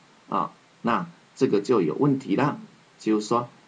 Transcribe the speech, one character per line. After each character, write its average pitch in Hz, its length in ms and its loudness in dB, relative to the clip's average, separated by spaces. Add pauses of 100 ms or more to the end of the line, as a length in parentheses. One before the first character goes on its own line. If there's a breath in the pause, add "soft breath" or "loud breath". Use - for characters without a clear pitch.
(280)
啊， 95 240 -4 (300)
那 104 260 0 (280)
这 135 100 2
个 101 140 2
就 127 220 2
有 156 120 0
问 139 240 2
题 95 180 -4
了。 131 220 0 (400)
就 107 220 0
是 107 60 -8
说， 123 220 0 (200)